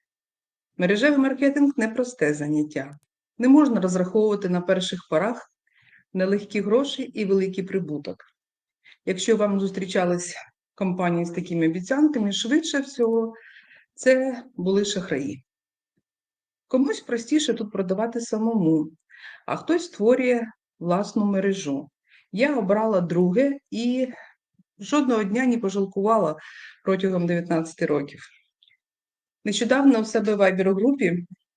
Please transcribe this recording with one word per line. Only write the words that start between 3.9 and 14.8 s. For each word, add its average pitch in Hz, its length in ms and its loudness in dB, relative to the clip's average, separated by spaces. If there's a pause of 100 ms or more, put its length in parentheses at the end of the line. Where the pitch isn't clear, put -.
на 180 120 0
перших 185 480 -2
порах 214 420 -2 (600)
на 185 140 0
легкі 202 340 -2
гроші 262 420 0
і 214 220 -6
великий 190 380 0
прибуток. 165 640 -6 (800)
Якщо 196 320 2
вам 202 220 0
зустрічались 185 760 -2 (400)
компанії 175 500 0
з 170 60 -8
такими 170 360 -2
обіцянками, 214 640 0
швидше 285 480 0
всього, 226 540 -2 (600)
це 262 500 2 (120)
були 196 300 0